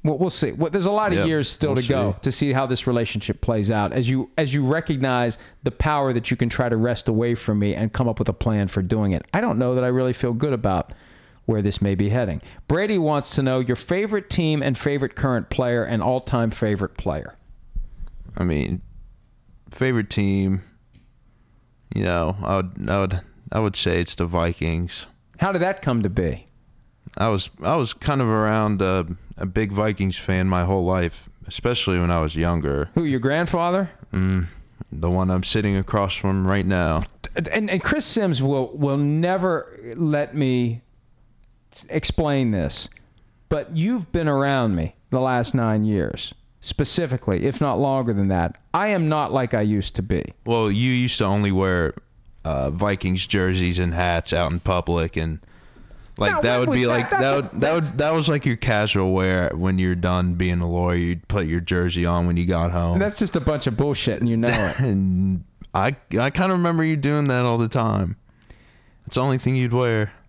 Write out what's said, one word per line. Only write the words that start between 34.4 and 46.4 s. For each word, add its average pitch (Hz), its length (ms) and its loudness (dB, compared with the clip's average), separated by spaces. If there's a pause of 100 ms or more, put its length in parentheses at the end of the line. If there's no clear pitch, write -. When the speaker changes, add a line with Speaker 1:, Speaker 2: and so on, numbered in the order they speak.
Speaker 2:
the 80 180 -2
one 92 200 2
I'm 92 140 0
sitting 101 320 0
across 95 380 0
from 95 320 0
right 98 180 2
now. 87 380 2 (320)
Speaker 1:
And, 196 340 -2
and 180 140 0
Chris - 240 0
Sims 180 360 0
will, 135 320 0
will 139 220 0
never 165 840 0 (180)
let 147 380 0
me 123 460 2 (920)
s-, - 180 -16
explain 143 600 0
this, 87 380 -2 (600)
but 156 260 -2
you've 190 340 -2
been 160 180 0
around 139 460 2
me 80 200 -2 (160)
the 127 100 2
last 127 340 0
nine 110 300 2
years, 92 480 -2 (280)